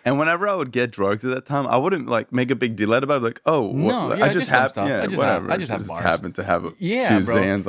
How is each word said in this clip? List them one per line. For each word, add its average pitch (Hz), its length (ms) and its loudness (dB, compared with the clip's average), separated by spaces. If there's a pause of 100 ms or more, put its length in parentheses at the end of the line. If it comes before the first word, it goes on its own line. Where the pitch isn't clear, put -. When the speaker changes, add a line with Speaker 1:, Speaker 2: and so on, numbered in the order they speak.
Speaker 1:
And 143 140 0
whenever 170 300 0
I 196 60 0
would 147 180 -4
get 123 180 0
drugs 104 340 0
at 127 100 -2
that 131 120 -6
time, 143 200 -2
I 117 100 2
wouldn't, 151 320 0
like, 113 240 -2
make 123 180 0
a 131 60 0
big 113 200 -2
deal 107 180 0
about 139 220 2
it. 127 60 -2
Like, 117 240 -4
"Oh, 151 160 2
wha-, 110 260 0
Speaker 2:
No, - 200 0
Speaker 1:
like, - 100 0
Speaker 2:
yeah, - 60 4
Speaker 1:
I - 20 6
Speaker 2:
I - 40 4
Speaker 1:
just - 100 0
Speaker 2:
just - 100 -2
have 127 120 4
Speaker 1:
have, 135 100 0
Speaker 2:
stuff. 101 160 -2
Speaker 1:
yeah, 123 140 0
Speaker 2:
I - 40 -2
just 180 160 -2
have, 110 200 0
Speaker 1:
whatever. - 100 -4
Speaker 2:
I 180 60 0
just 151 120 -6
have 101 100 -4
Speaker 1:
Just 101 100 -8
Speaker 2:
bars. 82 120 -6
Speaker 1:
happen 85 300 0
to 90 120 -8
have 90 340 -2
Speaker 2:
Yeah, 190 400 2
Speaker 1:
two 95 60 2
Speaker 2:
bro. 113 120 2
Speaker 1:
Xans 98 320 0